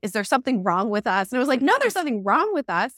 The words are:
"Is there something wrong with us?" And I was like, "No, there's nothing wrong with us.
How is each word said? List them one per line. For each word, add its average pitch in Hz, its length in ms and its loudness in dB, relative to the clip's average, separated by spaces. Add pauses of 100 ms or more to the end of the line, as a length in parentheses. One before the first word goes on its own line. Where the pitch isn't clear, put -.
"Is 202 80 -6
there 208 120 -4
something 254 380 0
wrong 190 300 0
with 208 160 -2
us?" 190 240 0
And 254 60 -2
I - 20 0
was 254 80 2
like, 262 160 2
"No, 359 160 4
there's 508 160 0
nothing 254 280 -2
wrong 302 300 2
with 294 160 -4
us. 190 280 -2